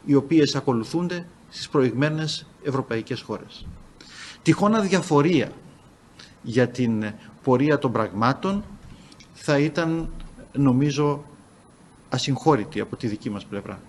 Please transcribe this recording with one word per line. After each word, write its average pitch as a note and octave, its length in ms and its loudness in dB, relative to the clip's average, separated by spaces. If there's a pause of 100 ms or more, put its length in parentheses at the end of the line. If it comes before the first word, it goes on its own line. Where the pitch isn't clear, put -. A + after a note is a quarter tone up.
οι D3 100 4
οποίες C#3 400 4
ακολουθούνται E3 720 -2 (240)
στις - 180 -12
προηγμένες D3+ 760 0 (160)
ευρωπαϊκές A#2+ 580 -4
χώρες. - 460 -12 (760)
Τυχόν G3+ 320 4
αδιαφορία E3+ 760 2 (920)
για A#2+ 260 2
την A2+ 440 -2 (300)
πορεία C#3 360 4
των C3 140 0
πραγμάτων A#2 720 0 (680)
θα - 260 0
ήταν, D#3+ 500 0 (440)
νομίζω, C#3+ 720 2 (840)
ασυγχώρητη B2+ 720 0
από - 160 -6
τη - 100 -8
δική G#2+ 240 -6
μας G2+ 140 -8
πλευρά. G2+ 440 -10